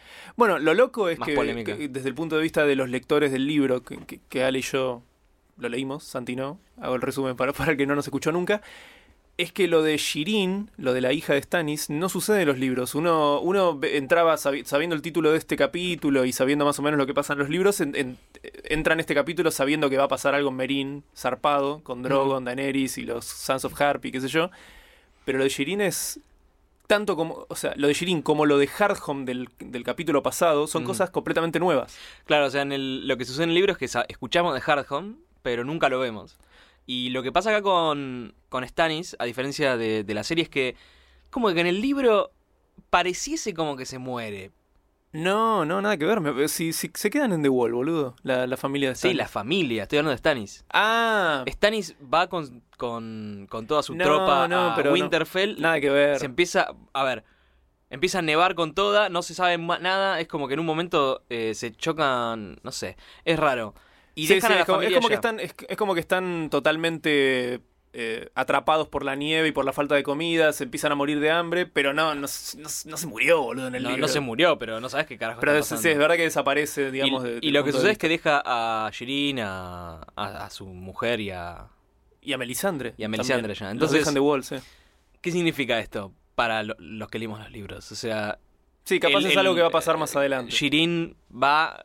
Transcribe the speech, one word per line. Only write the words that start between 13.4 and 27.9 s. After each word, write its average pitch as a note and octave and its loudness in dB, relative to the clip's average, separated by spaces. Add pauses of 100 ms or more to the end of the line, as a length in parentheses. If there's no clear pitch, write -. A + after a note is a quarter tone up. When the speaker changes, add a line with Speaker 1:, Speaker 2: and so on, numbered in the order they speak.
Speaker 1:
uno F3 2
ve, C3 0
entraba E3 4
sabi-, C#3 -2
sabiendo D#3 0
el C#3+ -4
título D#3+ 2
de D#3 4
este D3+ -2
capítulo C#3+ 0
y B2+ 0
sabiendo C#3+ 2
más C#3+ 0
o - -4
menos D3 2
lo C3+ 2
que C#3 -4
pasa C#3+ 0
en C#3+ -8
los C#3 -2
libros, F#3+ 2
en, C#3+ -2
en, B2+ -4 (460)
entra D#3 0
en D#3+ -2
este D#3 -2
capítulo D#3 0
sabiendo C#3+ 0
que C3+ 0
va C#3 6
a C#3 2
pasar C#3 0
algo C#3+ 2
en C3 -6
Meereen, C#3 -4 (100)
zarpado, C#3+ 0
con B2 -10
Drogon, C3+ 2
Speaker 3:
Mm. B2 -8
Speaker 1:
Daenerys C3+ -2
y B2 -8
los A#2 -8
Sons - -4
of - -4
Harpy, C#3 0
qué C3 -4
sé C3+ -4
yo. D#3+ 0 (720)
Pero C3 -2
lo C3+ 2
de C#3 4
Shireen D#3+ -2
es - -4 (720)
tanto G#3 2
como, D#3+ -4
o - -8
sea, - -4
lo C#3+ 2
de D3 6